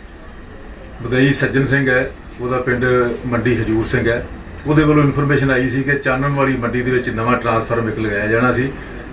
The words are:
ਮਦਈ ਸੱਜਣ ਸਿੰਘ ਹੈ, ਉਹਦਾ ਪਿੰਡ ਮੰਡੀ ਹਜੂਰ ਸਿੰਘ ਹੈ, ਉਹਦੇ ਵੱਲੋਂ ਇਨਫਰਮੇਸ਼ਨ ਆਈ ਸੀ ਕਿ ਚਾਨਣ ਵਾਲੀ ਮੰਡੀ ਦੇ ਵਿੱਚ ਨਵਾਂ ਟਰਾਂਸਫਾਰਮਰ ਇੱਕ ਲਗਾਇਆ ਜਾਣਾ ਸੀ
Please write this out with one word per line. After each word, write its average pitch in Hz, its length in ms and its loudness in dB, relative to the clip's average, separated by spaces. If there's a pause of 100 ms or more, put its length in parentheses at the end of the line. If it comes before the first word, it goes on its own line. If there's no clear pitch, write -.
(1040)
ਮਦਈ 127 300 2
ਸੱਜਣ 131 320 2
ਸਿੰਘ 135 260 2
ਹੈ, 127 200 2 (300)
ਉਹਦਾ 123 160 -2
ਪਿੰਡ 123 280 0 (420)
ਮੰਡੀ 120 280 2
ਹਜੂਰ 110 300 0
ਸਿੰਘ 113 260 0
ਹੈ, 120 160 -2 (400)
ਉਹਦੇ 151 160 4
ਵੱਲੋਂ 151 220 4
ਇਨਫਰਮੇਸ਼ਨ 135 460 2
ਆਈ 127 180 2
ਸੀ 131 140 0
ਕਿ 139 120 0
ਚਾਨਣ 135 340 0
ਵਾਲੀ 135 280 2
ਮੰਡੀ 117 260 -2
ਦੇ 120 80 -2
ਵਿੱਚ 123 180 0
ਨਵਾਂ 113 300 0
ਟਰਾਂਸਫਾਰਮਰ 113 500 0
ਇੱਕ 104 100 -4
ਲਗਾਇਆ 104 280 -2
ਜਾਣਾ 117 260 4
ਸੀ 127 200 -2 (400)